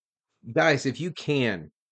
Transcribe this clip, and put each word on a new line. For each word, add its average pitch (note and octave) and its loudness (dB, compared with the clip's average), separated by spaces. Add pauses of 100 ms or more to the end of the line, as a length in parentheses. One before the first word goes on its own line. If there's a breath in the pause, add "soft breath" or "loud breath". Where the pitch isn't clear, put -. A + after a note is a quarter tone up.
(540)
guys, D#3 4
if C3 -2
you E3+ -6
can, A2+ -2 (220)